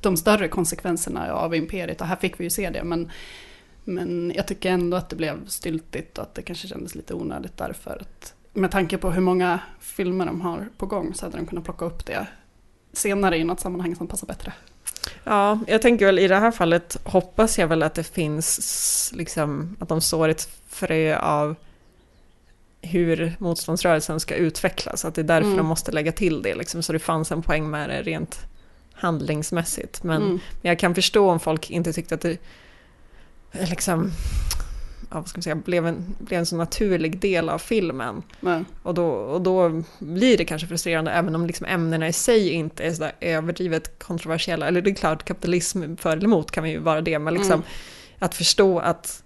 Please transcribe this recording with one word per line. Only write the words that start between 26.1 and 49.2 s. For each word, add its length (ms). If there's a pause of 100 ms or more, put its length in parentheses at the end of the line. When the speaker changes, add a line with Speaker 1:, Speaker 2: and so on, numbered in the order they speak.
Speaker 2:
till 300
det, 140
liksom, 280
så 100
det 60
fanns 320
en 100
poäng 280
med 200
det 120
rent 380 (540)
handlingsmässigt. 1080
Men, 180
Speaker 1:
Mm. 100 (300)
Speaker 2:
men 80
jag 100
kan 160
förstå 340
om 100
folk 320
inte 220
tyckte 220
att 60
det, 160 (1120)
liksom, 600 (1000)
ja, 100
vad 80
ska 100
man 60
säga, 120
blev 320
en, 320
blev 200
en 60
så 100
naturlig 640
del 300
av 100
filmen. 640 (160)
Speaker 1:
Nej. 240 (200)
Speaker 2:
Och 100
då, 160
och 320
då 420 (160)
blir 380
det 80
kanske 220
frustrerande, 440
även 240
om 100
liksom 200
ämnena 420
i 60
sig 360
inte 340
är 100
så 80
där 200
överdrivet 840
kontroversiella. 640
Eller 140
det 80
är 60
klart, 300
kapitalism 720
för 160
eller 120
emot 280
kan 120
man 80
ju 80
vara 220
det, 180
men 140
liksom 200
Speaker 1:
Mm. 120 (540)
Speaker 2:
att 160
förstå 440
att 460